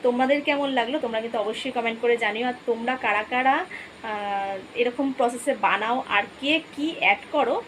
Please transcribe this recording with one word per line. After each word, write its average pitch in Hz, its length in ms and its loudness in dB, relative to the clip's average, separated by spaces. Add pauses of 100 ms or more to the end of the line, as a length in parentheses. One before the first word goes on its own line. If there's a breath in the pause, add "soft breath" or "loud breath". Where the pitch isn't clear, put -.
তোমাদের 262 340 4 (100)
কেমন 285 220 0 (100)
লাগলো 240 200 0
তোমরা 226 220 -2
কিন্তু 226 220 -4
অবশ্যই 226 340 -4
কমেন্ট 226 260 -2
করে 240 200 4
জানিও। 220 240 -2
আর 247 180 -4
তোমরা 233 280 2 (120)
কারা 208 180 2
কারা, 254 340 4
আহ, 202 960 -6 (200)
এরকম 240 300 0 (120)
প্রসেসে 247 360 0 (120)
বানাও, 208 320 2 (180)
আর 202 80 4 (160)
কে 285 140 0 (180)
কী 294 160 -4 (120)
অ্যাড - 220 2 (100)
করো 277 240 2 (120)